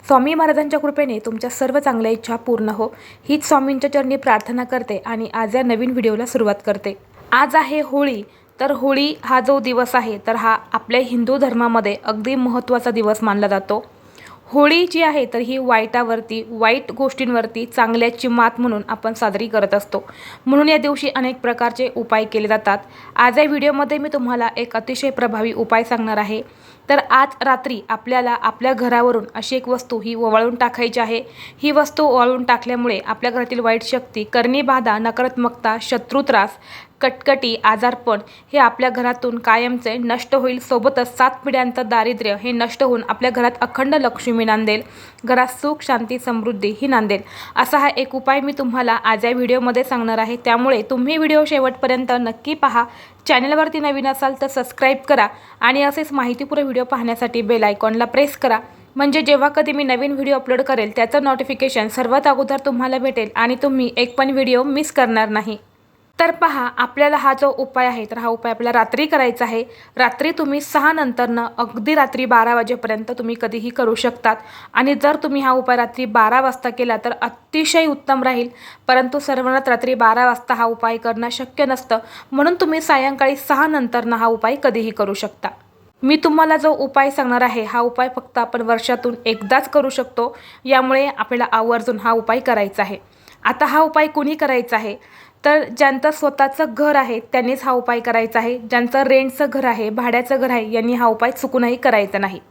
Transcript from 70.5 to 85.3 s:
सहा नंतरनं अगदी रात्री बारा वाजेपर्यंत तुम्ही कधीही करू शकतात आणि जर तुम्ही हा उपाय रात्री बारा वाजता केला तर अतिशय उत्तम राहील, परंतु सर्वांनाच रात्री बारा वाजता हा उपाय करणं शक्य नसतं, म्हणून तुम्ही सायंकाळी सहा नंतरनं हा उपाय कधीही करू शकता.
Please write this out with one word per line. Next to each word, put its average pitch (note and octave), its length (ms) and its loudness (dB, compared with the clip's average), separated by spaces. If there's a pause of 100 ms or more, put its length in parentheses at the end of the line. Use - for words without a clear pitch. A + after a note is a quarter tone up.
सहा D4 320 2
नंतरनं A#3+ 520 -2 (120)
अगदी A#3 380 -2
रात्री C4+ 300 2
बारा A#3 300 4
वाजेपर्यंत A3+ 640 -2
तुम्ही A#3 240 -6
कधीही A3+ 280 -6
करू A#3+ 260 0
शकतात A#3 400 0 (380)
आणि C4 220 2
जर C#4+ 280 2
तुम्ही C#4 180 -2
हा C4 100 2
उपाय B3+ 260 2
रात्री A#3+ 300 -2
बारा A3+ 340 4
वाजता B3+ 280 -2
केला A#3+ 360 -2
तर B3 160 -2
अतिशय D#4 640 0
उत्तम C#4 380 -2
राहील, A#3+ 260 0 (380)
परंतु B3+ 320 2
सर्वांनाच C4 500 0
रात्री B3 260 0
बारा A#3 300 4
वाजता B3 280 0
हा A#3 120 0
उपाय A3+ 320 -2
करणं A#3 320 -4
शक्य C4 360 -2
नसतं, B3+ 340 -2 (320)
म्हणून D4 300 2
तुम्ही D#4 200 0
सायंकाळी C#4 560 2
सहा C#4+ 300 0
नंतरनं A#3+ 480 0
हा A3+ 120 2
उपाय A3+ 360 2
कधीही A3 280 0
करू G3+ 240 -2
शकता. - 340 -8 (540)